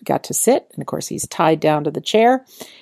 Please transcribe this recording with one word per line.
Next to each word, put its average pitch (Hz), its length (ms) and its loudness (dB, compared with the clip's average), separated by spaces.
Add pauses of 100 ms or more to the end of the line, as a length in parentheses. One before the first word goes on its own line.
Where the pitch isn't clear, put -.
got - 200 -2
to 131 100 -10
sit. - 380 0
And - 100 -10
of - 40 -10
course, - 220 -8
he's - 180 -8
tied 160 340 2
down 151 240 0
to 147 60 -2
the 151 100 -6
chair. 240 440 2 (380)